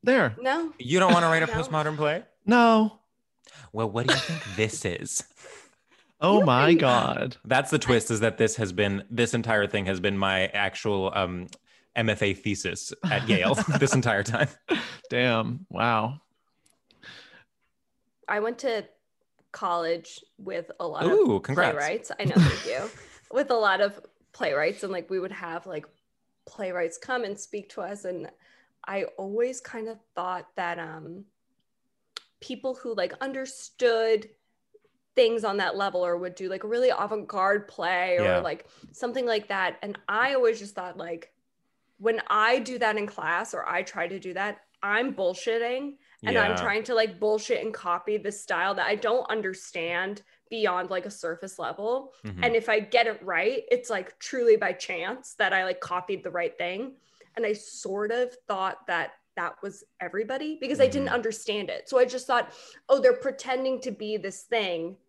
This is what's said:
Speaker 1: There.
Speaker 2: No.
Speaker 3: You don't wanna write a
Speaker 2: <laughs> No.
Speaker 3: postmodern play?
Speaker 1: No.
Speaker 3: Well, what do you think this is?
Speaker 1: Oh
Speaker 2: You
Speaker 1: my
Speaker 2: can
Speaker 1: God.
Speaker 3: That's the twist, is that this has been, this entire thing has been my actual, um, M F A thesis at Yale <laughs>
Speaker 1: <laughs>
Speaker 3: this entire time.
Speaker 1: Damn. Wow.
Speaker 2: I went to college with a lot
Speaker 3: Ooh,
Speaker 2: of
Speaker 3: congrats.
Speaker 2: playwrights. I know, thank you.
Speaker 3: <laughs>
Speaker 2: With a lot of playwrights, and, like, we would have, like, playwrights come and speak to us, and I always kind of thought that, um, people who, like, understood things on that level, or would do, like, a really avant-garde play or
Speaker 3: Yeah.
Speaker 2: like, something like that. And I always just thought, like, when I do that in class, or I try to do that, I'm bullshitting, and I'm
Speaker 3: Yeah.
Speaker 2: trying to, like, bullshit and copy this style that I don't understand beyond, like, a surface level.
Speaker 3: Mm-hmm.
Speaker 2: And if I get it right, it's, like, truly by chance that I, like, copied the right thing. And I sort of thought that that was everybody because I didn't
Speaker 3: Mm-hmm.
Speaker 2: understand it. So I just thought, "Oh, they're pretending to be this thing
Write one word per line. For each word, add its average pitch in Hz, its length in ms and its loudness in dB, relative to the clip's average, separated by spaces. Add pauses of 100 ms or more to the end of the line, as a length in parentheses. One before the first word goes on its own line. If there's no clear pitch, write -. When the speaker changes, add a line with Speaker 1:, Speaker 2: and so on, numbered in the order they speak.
Speaker 1:
There. 202 360 4
Speaker 2:
No. 302 380 2
Speaker 3:
You 131 220 2
don't 185 140 8
wanna 170 160 6
write 160 120 6
a 160 60 2
Speaker 2:
<laughs> - 0 -
No. 160 60 -4
Speaker 3:
postmodern 156 440 0
play? 151 260 0 (220)
Speaker 1:
No. 220 540 6 (760)
Speaker 3:
Well, 110 160 0
what 117 160 0
do - 80 4
you - 60 2
think 147 360 -8
this 110 300 0
is? - 380 -4 (960)
Speaker 1:
Oh 196 180 6
Speaker 2:
You 190 60 6
Speaker 1:
my 139 280 6
Speaker 2:
can 165 60 6
Speaker 1:
God. 127 640 2
Speaker 3:
That's 139 280 2
the 131 80 2
twist, 117 320 2
is 110 80 0
that 110 180 2
this 110 200 2
has 104 140 -2
been, 98 380 0
this 117 240 0
entire 110 340 2
thing 101 200 0
has 95 120 0
been 98 180 0
my 95 300 2
actual, 98 680 -2
um, 90 320 -2 (480)
M 113 140 2
F 101 120 0
A 101 140 2
thesis - 580 -4 (160)
at 101 180 0
Yale 98 280 4
<laughs> 208 140 -2
Speaker 1:
<laughs> 131 100 2
Speaker 3:
this 139 160 4
entire 120 280 4
time. 117 240 0 (600)
Speaker 1:
Damn. 123 600 0
Wow. 113 520 0 (2000)
Speaker 2:
I 208 120 -2
went 226 200 -4
to 226 260 -4 (680)
college 170 720 -4 (140)
with 185 420 -8
a 170 80 -4
lot 151 180 -2
Speaker 3:
Ooh, 269 320 6
Speaker 2:
of - 60 -2
Speaker 3:
congrats. 147 340 2
Speaker 2:
playwrights. 156 420 -4
I 202 60 -2
know, - 100 2
thank 160 300 6
you. 143 240 -4 (200)
Speaker 3:
<laughs> - 220 -20
Speaker 2:
With 277 200 0
a 240 40 4
lot 202 260 4
of 202 180 0 (340)
playwrights, 165 500 0
and, 190 80 -6
like, 175 180 -6
we 190 100 -2
would 190 120 -6
have, 175 340 -10
like, 160 200 -10 (600)
playwrights 180 520 -6
come 254 260 -4
and 202 140 -6
speak - 320 -12
to - 120 -12
us, 202 240 -10
and 180 240 -8 (560)
I 196 200 -4 (120)
always 233 420 -4
kind 226 300 -10
of 226 80 -14 (180)
thought 180 400 -6
that, 175 240 -4
um, 160 460 -12 (1120)
people 254 360 -8
who, 240 200 -8
like, 185 260 -2
understood 240 1080 0 (840)
things 226 280 6
on 196 140 0
that 185 180 2
level, 190 300 0
or 175 120 0
would 180 180 -6
do, 185 140 -8
like, 190 140 -6
a 214 40 -8
really 240 220 4
avant-garde 202 800 0
play 180 520 0
or - 40 4
Speaker 3:
Yeah. 180 160 4
Speaker 2:
like, 165 280 -6 (240)
something 240 340 -4
like 214 220 0
that. 196 340 -2
And 202 160 -10 (100)
I 247 280 0
always 226 240 4
just 202 160 -14
thought, 180 220 -10
like, 170 360 -12 (640)
when 220 320 0
I 220 300 4
do 247 180 -6
that 214 200 2
in 208 100 -4
class, 175 460 -4
or - 140 -6
I 175 140 -2
try 185 260 -6
to 190 120 -8
do 185 160 -10
that, 208 240 -4 (240)
I'm 214 320 0
bullshitting, 233 840 -2 (260)
and 214 140 2
I'm 208 140 4
Speaker 3:
Yeah. 90 100 0
Speaker 2:
trying 214 220 0
to, 240 100 -4
like, 220 260 2
bullshit 214 460 0
and 220 80 -6
copy 185 440 -2
this 208 240 -6
style 190 340 -2
that 175 100 -2
I 202 100 0
don't 226 360 0
understand 185 880 -4 (300)
beyond, 185 400 -2
like, 185 160 -4
a 202 40 -10
surface 175 460 -10
level. 214 560 -6 (100)
Speaker 3:
Mm-hmm. 101 200 -6
Speaker 2:
And 233 120 2
if 226 140 0
I 220 100 4
get 226 280 2
it 220 160 -6
right, 190 480 -2
it's, 247 180 -2
like, 190 300 -6
truly 240 360 4
by 202 180 0
chance 185 640 -8
that 196 120 4
I, 190 140 2
like, 180 160 -4
copied 180 420 -4
the 185 80 -6
right 170 240 -2
thing. 202 420 -6 (380)
And 233 100 -2
I 214 80 0
sort 208 580 -6
of 247 220 -2 (140)
thought 190 400 -4
that 170 260 -2 (220)
that - 260 -6
was 196 220 -12 (160)
everybody 233 600 -6
because 269 180 -2
I 262 80 8
didn't 277 200 -2
Speaker 3:
Mm-hmm. - 80 -2
Speaker 2:
understand 214 540 -4
it. - 200 -10
So 262 100 4
I 247 60 8
just 247 200 -8
thought, 247 260 0 (380)
"Oh, 269 100 6
they're 254 180 8
pretending 262 640 -4
to 254 100 -6
be 214 260 -6
this 190 260 -10
thing 185 540 -2 (120)